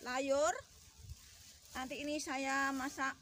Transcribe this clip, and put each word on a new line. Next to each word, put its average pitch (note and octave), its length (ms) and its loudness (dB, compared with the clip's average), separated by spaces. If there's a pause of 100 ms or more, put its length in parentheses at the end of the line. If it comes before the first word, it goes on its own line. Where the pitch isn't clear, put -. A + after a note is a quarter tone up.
layur. C#4 480 4 (1200)
Nanti B3+ 240 -6
ini D4 240 -2
saya C4+ 480 2
masak C4+ 400 -2 (100)